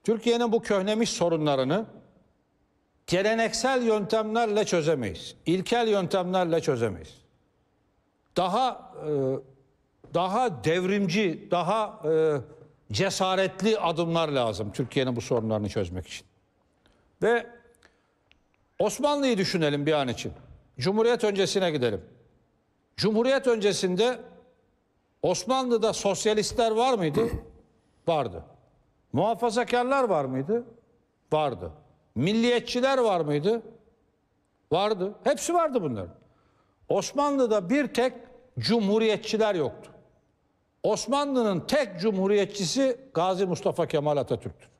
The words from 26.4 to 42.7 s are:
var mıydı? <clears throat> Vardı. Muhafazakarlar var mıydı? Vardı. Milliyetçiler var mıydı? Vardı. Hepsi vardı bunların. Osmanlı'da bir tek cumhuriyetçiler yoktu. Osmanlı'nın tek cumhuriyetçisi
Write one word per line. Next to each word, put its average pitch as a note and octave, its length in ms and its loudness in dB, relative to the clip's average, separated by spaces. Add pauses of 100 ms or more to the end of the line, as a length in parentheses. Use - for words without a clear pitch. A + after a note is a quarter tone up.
var A#3+ 220 2
mıydı? F3 280 0 (420)
<clears throat> - 440 -12
Vardı. A#2 360 -2 (680)
Muhafazakarlar A#3+ 880 2
var E3 220 2
mıydı? C#3 380 -2 (680)
Vardı. A2+ 380 -2 (440)
Milliyetçiler A#3+ 800 2
var G3+ 240 2
mıydı? D3+ 400 0 (1120)
Vardı. G3 520 0
Hepsi D4+ 300 0
vardı D4+ 280 2
bunların. G#2+ 320 -6 (760)
Osmanlı'da A3 800 0
bir C#4 180 2
tek B3 260 0 (460)
cumhuriyetçiler G#3+ 960 2
yoktu. - 360 -4 (920)
Osmanlı'nın A#3 760 0
tek G#3 400 -2
cumhuriyetçisi G3+ 960 0 (160)